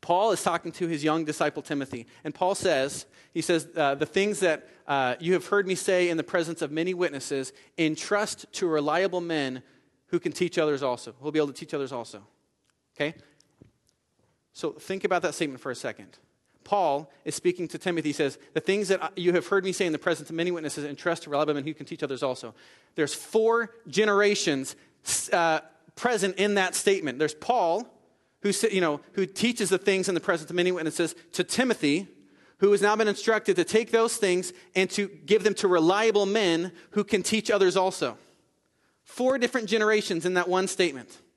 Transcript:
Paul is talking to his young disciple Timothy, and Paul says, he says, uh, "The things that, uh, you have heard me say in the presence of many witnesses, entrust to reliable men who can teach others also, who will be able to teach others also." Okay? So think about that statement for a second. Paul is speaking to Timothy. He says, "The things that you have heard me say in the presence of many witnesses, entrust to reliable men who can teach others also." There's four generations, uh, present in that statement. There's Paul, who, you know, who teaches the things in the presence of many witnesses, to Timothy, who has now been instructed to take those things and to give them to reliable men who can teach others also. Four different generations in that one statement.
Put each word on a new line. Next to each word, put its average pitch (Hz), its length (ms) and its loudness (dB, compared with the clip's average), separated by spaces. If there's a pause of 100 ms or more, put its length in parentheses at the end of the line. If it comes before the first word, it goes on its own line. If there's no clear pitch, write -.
Paul 190 300 2
is 175 140 -2
talking 170 280 -2
to 180 140 -6
his 160 160 -4
young 156 220 2
disciple 151 360 -2
Timothy, 135 460 -8 (160)
and 151 100 -8
Paul 185 220 0
says, 143 520 -2 (280)
he 165 80 -2
says, 160 240 0 (100)
uh, 143 200 2
"The 147 100 -2
things 202 340 0
that, 165 280 0 (180)
uh, 131 320 0
you 170 140 -2
have 180 160 0
heard 202 180 2
me 185 80 0
say 180 340 2
in 165 80 0
the 156 60 -2
presence 165 400 -4
of 143 80 -4
many 165 240 -2
witnesses, 143 580 -4 (240)
entrust 170 760 -2
to 185 160 -2
reliable 165 520 0
men 139 440 -4 (460)
who 170 100 0
can 165 100 -4
teach 170 260 -2
others 151 280 0
also, 120 340 -4
who 131 60 -20
will 151 80 -4
be 156 80 0
able 147 80 0
to 139 40 -8
teach 160 220 -12
others 139 160 -6
also." 113 320 -10 (720)
Okay? 151 240 -4 (1300)
So - 180 -6
think 185 320 -10
about 185 200 2
that 160 120 -2
statement 139 260 -4
for 131 120 -8
a - 20 -6
second. 104 440 -12 (440)
Paul 156 480 0 (140)
is 156 100 -6
speaking 180 340 -2
to 160 100 -10
Timothy. 160 320 -2
He - 20 -4
says, 139 260 -2 (160)
"The 160 60 0
things 196 280 0
that 185 300 0
you 175 140 2
have 175 160 0
heard 196 160 2
me 190 80 -2
say 185 120 -2
in 165 80 0
the 147 60 -2
presence 156 320 -2
of 165 60 -8
many 175 160 0
witnesses, 156 320 -6
entrust 147 400 -4
to 151 60 -14
reliable 147 240 0
men 139 100 -4
who 151 100 -6
can 139 120 -14
teach 156 180 -8
others 135 180 -6
also." 123 320 -6 (400)
There's 147 200 -2
four 226 600 0 (140)
generations, 196 880 2 (560)
uh, 165 280 2 (360)
present 196 400 0
in 202 180 2
that 185 220 0
statement. 165 420 0
There's 151 160 0
Paul, 220 580 0 (500)
who, 202 100 0 (180)
you 190 100 0
know, 151 200 0 (140)
who 190 120 0
teaches 220 440 0
the 185 80 2
things 190 300 0
in 190 60 0
the 160 60 0
presence 160 280 -2
of 170 60 -10
many 175 160 2
witnesses, 160 460 -2 (160)
to 180 100 -2
Timothy, 190 640 0 (520)
who 196 120 6
has 202 100 6
now 208 140 4
been 214 140 2
instructed 208 480 2
to 175 80 2
take 226 260 0
those 226 260 2
things 180 360 0 (240)
and 185 140 2
to 202 180 -2
give 160 340 2
them 202 120 2
to 202 120 -2
reliable 196 600 4
men 185 440 2 (200)
who 208 120 -2
can 196 220 0
teach 220 260 0
others 190 260 4
also. 180 400 0 (880)
Four 262 340 0
different 233 300 -2
generations 214 580 2
in 185 80 0
that 175 140 0
one 185 180 2
statement. 143 540 -4 (160)